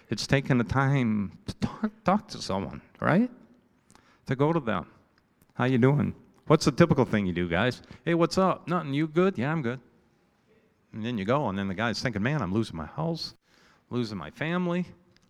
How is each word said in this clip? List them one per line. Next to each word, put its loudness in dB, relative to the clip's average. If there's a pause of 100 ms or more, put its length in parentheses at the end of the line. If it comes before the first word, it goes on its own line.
It's -6
taking 2
the 2
time 0 (140)
to -8
talk, -4 (140)
talk 0
to -14
someone, -6 (180)
right? 2 (960)
To -2
go 2
to 2
them. -4 (680)
"How 0
you 2
doing?" 4 (320)
What's 4
the 4
typical 6
thing 0
you -2
do, -2
guys? 0 (240)
"Hey, 0
what's 2
up?" 0
"Nothing. -2
You 0
good?" 0
"Yeah, -2
I'm -2
good." -6 (1120)
And -8
then -4
you -4
go, 2
and -2
then -2
the -4
guy's -2
thinking, -4
"Man, 0
I'm -4
losing -2
my -8
house, -6 (560)
losing -4
my -10
family." -2 (440)